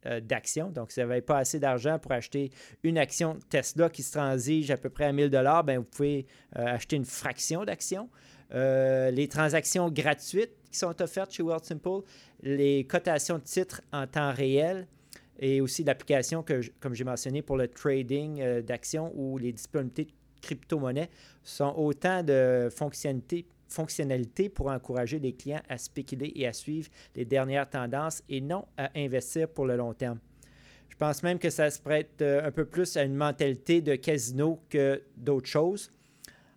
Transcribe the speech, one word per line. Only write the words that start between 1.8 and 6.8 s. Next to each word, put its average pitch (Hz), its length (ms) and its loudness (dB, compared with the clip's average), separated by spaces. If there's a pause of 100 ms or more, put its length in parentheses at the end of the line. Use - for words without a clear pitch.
pour - 120 -8
acheter 135 380 -2 (340)
une 165 140 2
action 160 400 0 (120)
Tesla 160 400 2
qui 151 140 -8
se - 80 -8
transige 139 600 0
à 131 60 2
peu 131 120 -6
près 147 160 0
à 143 80 2
mille 143 160 4
dollars, 139 340 6
ben, 139 140 0
vous 120 80 -4
pouvez, 143 400 -2 (320)
euh, 120 80 -2
acheter 120 320 -2